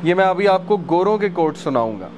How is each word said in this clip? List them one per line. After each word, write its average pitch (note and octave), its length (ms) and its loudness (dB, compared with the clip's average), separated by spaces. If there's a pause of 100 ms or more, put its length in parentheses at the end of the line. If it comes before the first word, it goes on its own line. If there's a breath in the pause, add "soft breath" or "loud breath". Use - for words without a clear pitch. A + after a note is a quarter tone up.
ये E3+ 100 2
मैं F#3+ 100 2
अभी F#3 220 2
आपको F#3+ 300 2
गोरों F3+ 420 0
के G3+ 100 -2
कोट E3 280 -2
सुनाऊंगा। A2+ 600 -2